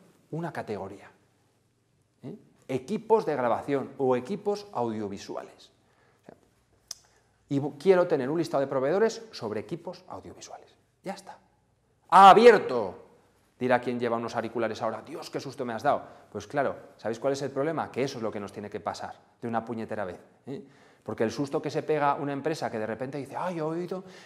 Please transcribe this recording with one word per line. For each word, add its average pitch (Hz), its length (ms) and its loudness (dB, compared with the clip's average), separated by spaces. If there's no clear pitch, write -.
una 165 200 -8
categoría. 101 580 -10
¿Eh? 170 120 -14
Equipos 196 580 0
de 151 120 0
grabación 123 600 0
o 127 200 2
equipos 202 560 -4
audiovisuales. 107 960 -8
O - 40 -20
sea, - 80 -20
y 139 120 0
bu-, 139 180 -6
quiero 180 300 6
tener 135 200 0
un 160 100 -2
listado 151 220 0
de 139 60 0
proveedores 160 640 0
sobre 107 300 -8
equipos 170 480 -12
audiovisuales. - 680 -18
Ya 185 100 -8
está. - 240 -20
¡Abierto! 185 960 10
Dirá 127 220 2
quien 123 200 -4
lleva 117 160 0
unos 117 180 -6
auriculares 113 480 -4
ahora, 110 200 -6
"Dios, 160 280 -14
qué 147 100 -8
susto 135 240 -10
me 120 80 -6
has 110 120 -8
dado". 131 180 2
Pues - 180 -12
claro, 131 280 -2
¿sabéis 110 220 -6
cuál 139 120 0
es 139 100 -6
el 135 100 -8
problema? 139 400 -4
Que 120 100 -2
eso 135 160 -6
es 113 40 -10
lo 104 100 -4
que 104 80 -8
nos 98 120 -10
tiene 104 160 -12
que 101 120 -10
pasar 95 340 -10
de 123 80 -8
una 113 160 -4
puñetera 110 400 -8
vez, 90 160 -10
¿eh? 135 160 -12
Porque 110 200 -4
el 110 80 0
susto 143 320 -4
que 147 80 -4
se 147 140 -4
pega 143 320 2
una 143 160 -4
empresa 143 360 -4
que 113 120 -6
de 110 60 -4
repente 131 300 -6
dice, 131 200 -10
"Ay, 170 220 -6
he 156 40 -4
oído, 175 400 -6